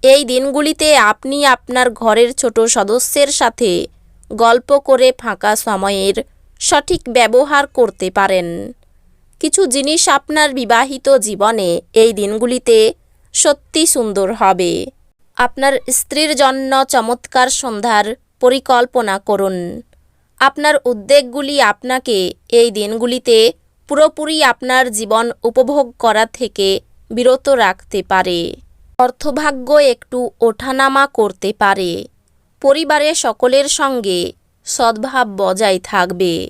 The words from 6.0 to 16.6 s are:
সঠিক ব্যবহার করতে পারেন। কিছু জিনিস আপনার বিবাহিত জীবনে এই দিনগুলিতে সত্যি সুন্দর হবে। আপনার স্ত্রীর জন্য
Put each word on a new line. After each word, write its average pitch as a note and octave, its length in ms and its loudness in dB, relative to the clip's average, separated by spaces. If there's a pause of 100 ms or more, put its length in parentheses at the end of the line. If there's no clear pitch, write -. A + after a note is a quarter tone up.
সঠিক E4 480 0
ব্যবহার B3 540 2 (100)
করতে G#3 380 0
পারেন। F#3+ 360 0 (920)
কিছু D#4+ 260 -2
জিনিস C#4 420 -2
আপনার D4+ 440 0
বিবাহিত B3+ 540 -2 (120)
জীবনে G3+ 500 -2 (240)
এই A3 200 4
দিনগুলিতে A3 640 0 (560)
সত্যি D4+ 540 -2
সুন্দর G3+ 460 -2
হবে। F#3+ 380 0 (680)
আপনার C4+ 360 0 (180)
স্ত্রীর D4+ 440 -2
জন্য C4 360 0 (140)